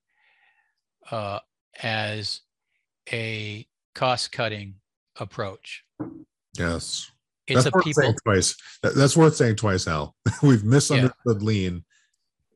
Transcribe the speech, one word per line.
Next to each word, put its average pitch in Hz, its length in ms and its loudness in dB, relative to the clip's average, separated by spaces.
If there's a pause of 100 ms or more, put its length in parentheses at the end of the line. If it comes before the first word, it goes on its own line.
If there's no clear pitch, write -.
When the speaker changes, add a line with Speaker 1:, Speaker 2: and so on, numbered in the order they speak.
(1120)
Speaker 1:
uh, 104 280 -6 (420)
as 107 600 -6 (720)
a 110 560 -8 (280)
cost-cutting 107 800 -4 (420)
approach. - 640 -12 (760)
Speaker 2:
Yes. 85 540 -6 (340)
Speaker 1:
It's 131 200 4
Speaker 2:
That's - 20 2
Speaker 1:
a 160 100 0
Speaker 2:
worth 180 60 4
saying 143 300 2
Speaker 1:
people - 0 - (120)
Speaker 2:
twice. 98 300 2 (280)
That, - 120 0
that's 135 220 4
worth 156 180 6
saying 113 220 2
twice, 95 300 0
Al. 76 280 -4 (140)
<laughs> - 140 -4
We've 123 200 6
misunderstood 127 760 2
Speaker 1:
Yeah. 104 60 -4
Speaker 2:
lean 92 380 -2 (720)